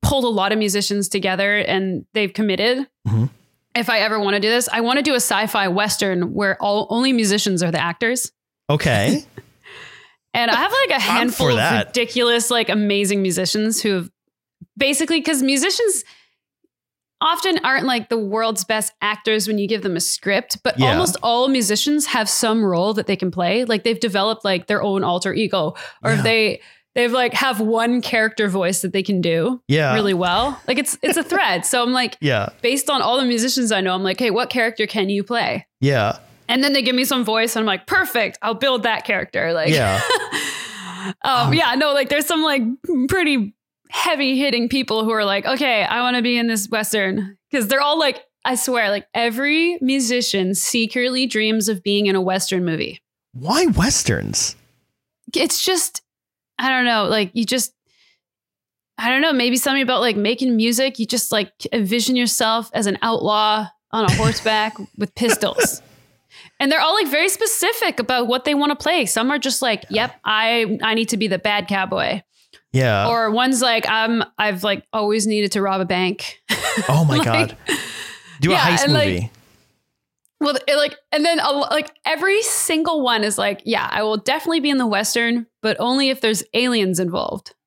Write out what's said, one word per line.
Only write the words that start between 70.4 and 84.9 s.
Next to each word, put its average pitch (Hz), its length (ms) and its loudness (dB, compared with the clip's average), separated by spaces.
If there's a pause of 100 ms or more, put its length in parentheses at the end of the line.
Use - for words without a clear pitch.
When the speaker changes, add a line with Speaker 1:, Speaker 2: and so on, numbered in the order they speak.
Speaker 1:
I 220 120 0
need 226 160 0
to 240 60 -2
be 214 100 0
the 185 120 0
bad 208 300 -2
cowboy." 190 540 -2 (500)
Speaker 2:
Yeah. 120 360 2
Speaker 1:
Or 226 220 0
one's 247 300 2
like, 233 280 2
"I'm, 220 360 0 (140)
I've, 202 240 -2
like, 202 300 -2
always 214 340 0
needed 208 260 0
to 202 100 0
rob 190 180 0
a 185 40 0
bank." 180 600 -2
<laughs> - 60 -8 (380)
Speaker 2:
Oh 156 160 4
my 147 140 4
Speaker 1:
Like, - 60 2
Speaker 2:
God. 113 320 0 (840)
Do 156 100 4
a 190 40 4
Speaker 1:
yeah, - 120 4
Speaker 2:
heist 175 180 2
Speaker 1:
and, 277 80 2
like, - 160 4
Speaker 2:
movie. 110 220 -4 (1120)
Speaker 1:
well, 285 160 0 (100)
it, 277 100 2
like, 294 200 0 (160)
and 302 120 0
then 339 140 2
a 285 140 0
lo-, 285 180 -2
like, 302 220 -2 (120)
every 381 380 0
single 330 580 -2
one 240 220 2
is 208 160 -2
like, 202 260 -2
"Yeah, 220 260 -2
I 202 120 -2
will 214 140 0
definitely 311 440 -2
be 294 100 0
in 277 80 2
the 254 80 0
Western, 233 600 -2 (160)